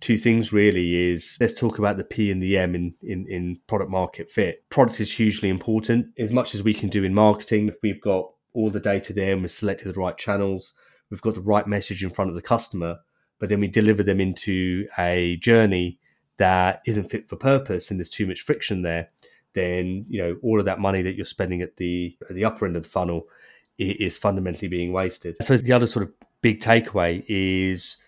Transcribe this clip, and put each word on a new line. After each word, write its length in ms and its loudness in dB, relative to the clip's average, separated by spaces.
two 160 2
things 380 2
really 580 4
is, 260 -8
let's 140 2
talk 260 -2
about 200 0
the 60 -6
P 260 -2
and 120 -2
the 140 2
M 180 0
in, 280 -4
in, 260 -8
in 380 -6
product 240 -4
market 400 -4
fit. 400 -2
Product 300 4
is 120 -4
hugely 380 2
important. 560 0
As 140 -2
much 220 0
as 80 -6
we 100 4
can 160 -4
do 160 0
in 80 0
marketing, 560 4
if 140 -4
we've 180 -2
got 300 0
all 160 0
the 100 -4
data 320 -2
there 220 0
and 80 0
we've 80 -6
selected 420 -4
the 80 -6
right 160 -4
channels, 560 -2
we've 100 -12
got 140 -2
the 80 -10
right 240 2
message 360 -4
in 80 -4
front 200 -2
of 40 -6
the 80 -8
customer, 580 -2
but 60 -4
then 100 0
we 80 2
deliver 380 4
them 160 2
into 640 -2
a 380 0
journey 600 4
that 500 4
isn't 240 -2
fit 180 -8
for 60 -14
purpose 560 0
and 80 -4
there's 100 -8
too 160 -4
much 180 -6
friction 400 -2
there, 280 -4
then, 540 -2
you 140 -4
know, 220 -2
all 160 4
of 60 0
that 120 0
money 240 0
that 140 -4
you're 80 -8
spending 360 -4
at 160 -8
the, 400 -4
at 60 -12
the 80 -2
upper 220 -2
end 100 -4
of 80 -6
the 40 -20
funnel 340 -2
i-, 180 -2
is 180 -4
fundamentally 520 -2
being 240 -4
wasted. 500 -4
So 140 6
the 160 2
other 160 4
sort 160 -2
of 80 -8
big 200 2
takeaway 640 2
is, 720 0